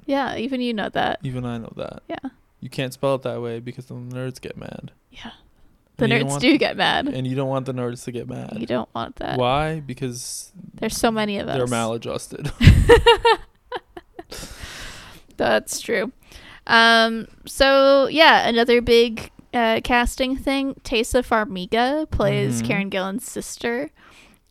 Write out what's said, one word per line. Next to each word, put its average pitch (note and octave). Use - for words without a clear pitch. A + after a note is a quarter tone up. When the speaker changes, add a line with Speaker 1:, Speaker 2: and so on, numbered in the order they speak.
Speaker 1:
Yeah, C#4
even B3
you A#3+
know G3+
that. -
Speaker 2:
Even B2+
I A#2+
know A#2
that. -
Speaker 1:
Yeah. E4
Speaker 2:
You C3
can't C3
spell C#3
it C3
that A#2
way A#2
because B2
the B2
nerds B2
get -
mad. -
Speaker 1:
Yeah. -
Speaker 2:
And A#3
Speaker 1:
The A#3
Speaker 2:
you -
don't F3+
Speaker 1:
nerds C#3
Speaker 2:
want C#3+
Speaker 1:
do B3+
Speaker 2:
th-, C4+
Speaker 1:
get G3
mad. F#3+
Speaker 2:
and C3
you B2+
don't C3+
want C3
the C3
nerds B2
to B2+
get A#2+
mad. B2+
Speaker 1:
You -
don't -
want -
that. -
Speaker 2:
Why? D3
Because B2+
Speaker 1:
There's -
so A#3
many G#3+
of -
Speaker 2:
they're B2+
Speaker 1:
us. B2
Speaker 2:
maladjusted. A#2
Speaker 1:
<laughs> -
That's -
true. -
Um, A3+
so, C#4
yeah, C#4+
another A#3
big, A#3
uh, A3+
casting B3+
thing. C4+
Taysa B3
Farmiga A3+
plays A#3+
Speaker 2:
Mm-hmm. A3+
Speaker 1:
Karen G3
Gillan's F#3+
sister. A#3+